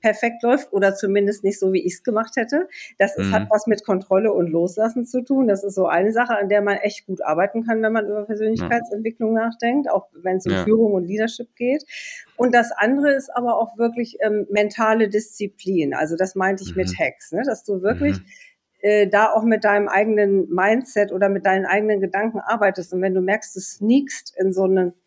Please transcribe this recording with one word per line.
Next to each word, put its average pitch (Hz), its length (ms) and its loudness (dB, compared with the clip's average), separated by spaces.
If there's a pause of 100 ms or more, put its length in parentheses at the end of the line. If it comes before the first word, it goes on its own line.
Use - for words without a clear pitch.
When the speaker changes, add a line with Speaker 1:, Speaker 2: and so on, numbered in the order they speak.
Speaker 1:
perfekt 226 420 -2
läuft 247 300 0
oder 196 220 2
zumindest 202 500 0
nicht 196 140 -2
so, 190 140 0
wie 185 120 0
ich's - 180 -6
gemacht 226 340 -2
hätte. 285 320 -2 (300)
Das 196 180 0
ist, 196 120 -2
Speaker 2:
Mhm. 190 60 2
Speaker 1:
hat 208 160 0
was 214 160 2
mit 214 180 0
Kontrolle 196 480 0
und 175 160 0
Loslassen 214 580 -2
zu 254 160 -4
tun. 269 260 2
Das 196 160 0
ist 196 120 -6
so 190 100 2
eine 180 260 2
Sache, 233 240 0
an 202 120 -2
der 208 120 4
man 202 160 0
echt - 300 -6
gut 185 180 -6
arbeiten 196 400 0
kann, 226 180 0
wenn 220 100 0
man 220 140 0
über 208 140 -4
Speaker 2:
Ja. 208 60 -6
Speaker 1:
Persönlichkeitsentwicklung 220 1080 -2
nachdenkt, 233 580 -2
auch 190 220 -2
wenn's 185 340 -4
um 185 60 0
Speaker 2:
Ja. 190 120 0
Speaker 1:
Führung 214 300 4
und 175 120 -2
Leadership 220 500 -6
geht. 262 280 -2 (520)
Und 247 180 2
das 240 180 4
andere 277 400 2
ist 269 240 -2
aber 240 220 0
auch 226 200 -4
wirklich, 233 420 -2
ähm, 214 300 0
mentale 214 580 2
Disziplin. 196 880 -2
Also 156 220 -2
das 190 180 -2
meinte 190 300 -2
ich 175 100 -12
mit 185 140 -2
Speaker 2:
Mhm. 180 100 -6
Speaker 1:
Hacks, - 320 -4
ne? 185 140 -4
Dass 240 180 -4
du 190 200 -4
wirklich, 196 360 0
Speaker 2:
Mhm. - 60 -16 (580)
Speaker 1:
äh, 208 260 4
da 208 260 4
auch 220 80 2
mit 220 220 2
deinem 208 240 2
eigenen 202 600 2
Mindset 202 640 0
oder 196 160 2
mit 196 160 -2
deinen 190 220 2
eigenen 214 340 0
Gedanken 202 400 -2
arbeitest. 190 540 -2
Und 185 80 -2
wenn 190 100 0
du 190 80 0
merkst, 196 340 -2
du 185 60 -10
sneakst 247 800 -2
in 190 160 0
so 190 100 0
eine 185 300 2 (120)